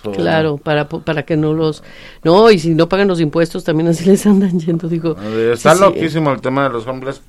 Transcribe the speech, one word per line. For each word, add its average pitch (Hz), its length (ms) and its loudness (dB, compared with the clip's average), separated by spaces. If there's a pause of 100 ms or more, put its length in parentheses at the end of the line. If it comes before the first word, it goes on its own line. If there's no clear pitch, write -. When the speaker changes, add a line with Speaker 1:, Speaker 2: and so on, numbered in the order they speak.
Speaker 1:
O - 60 -8
Speaker 2:
Claro, 160 460 -2
para 147 320 -4
po-, 165 120 -10
para 151 220 -6
que - 140 -4
no 151 160 -2
los... 156 300 -4 (400)
No, 196 280 6
y 196 80 4
si 165 140 0
no 165 160 2
pagan 196 180 2
los 175 140 0
impuestos 165 420 -2
también 165 260 0
así 170 160 0
<laughs> 196 40 2
les 202 160 4
andan 196 340 2
yendo, 165 280 -4
digo. 165 340 -4
Speaker 1:
Eh, 110 320 0
está 147 200 4
Speaker 2:
Sí, 175 60 2
sí. - 20 2
Speaker 1:
loquísimo 160 500 0
el 117 100 -4
tema 131 220 -2
de 135 60 0
los 117 180 -8
homeless, 131 420 -10